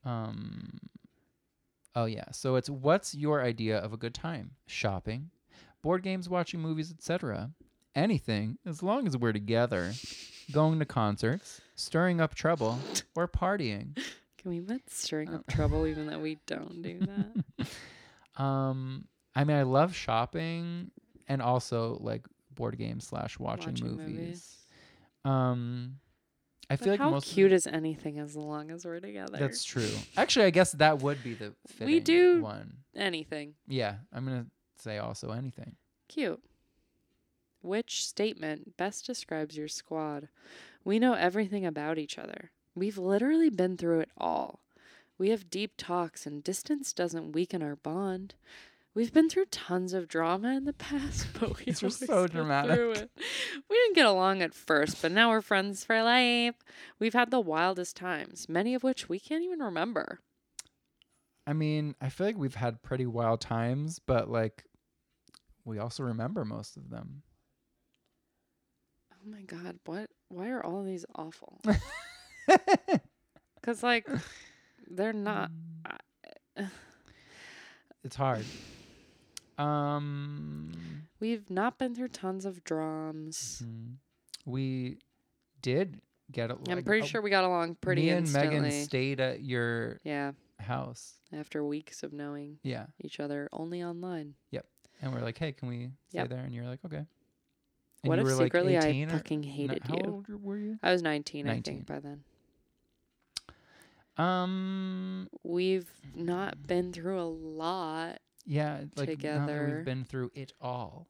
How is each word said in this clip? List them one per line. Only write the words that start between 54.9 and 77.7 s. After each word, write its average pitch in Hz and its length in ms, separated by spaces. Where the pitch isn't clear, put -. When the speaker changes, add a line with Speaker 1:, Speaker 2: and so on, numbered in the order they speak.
Speaker 2:
but 165 80
now 226 200
we're 220 100
friends 196 440
for 226 180
life. 240 520
We've 220 160
had 240 160
the 254 100
wildest 180 560
times, - 520
many 208 260
of 254 100
which 262 240
we 180 100
can't 311 240
even 349 180
remember. 196 600
Speaker 1:
I 147 80
mean, 151 460
I 135 80
feel 185 180
like 214 120
we've 135 160
had 120 280
pretty 127 240
wild 113 340
times, 127 600
but, 117 300
like, 113 340
we 110 140
also 117 240
remember 127 420
most 110 320
of 135 140
them. 131 320
Speaker 2:
Oh 202 180
my 208 120
God, 175 440
what? 185 240
Why 185 220
are 262 140
all 185 200
these 185 200
awful? - 500
Speaker 1:
<laughs> - 2000
Speaker 2:
'Cause, 233 200
like, 240 240
they're 196 260
not, 208 360
Speaker 1:
Mm. 165 480
Speaker 2:
I, 196 120